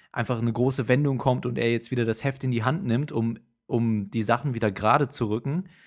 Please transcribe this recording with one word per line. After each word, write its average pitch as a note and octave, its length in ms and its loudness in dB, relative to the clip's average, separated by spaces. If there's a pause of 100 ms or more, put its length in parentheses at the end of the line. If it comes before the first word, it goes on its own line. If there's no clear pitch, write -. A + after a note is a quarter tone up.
(120)
einfach A#2 300 -2
eine A#2 100 2
große B2+ 380 0
Wendung C3+ 300 2
kommt C3 260 0
und B2+ 120 -4
er A#2 140 2
jetzt A#2 180 -2
wieder B2 140 0
das A2 220 -2
Heft C3+ 180 -4
in C3 80 0
die A2+ 140 0
Hand D#3 200 0
nimmt, B2+ 280 0
um, A#2 240 -2 (280)
um A2 460 0
die A2+ 120 -2
Sachen A#2+ 300 0
wieder A2 180 0
gerade A2+ 360 2
zu A2+ 220 -2
rücken. C#3 400 -4 (180)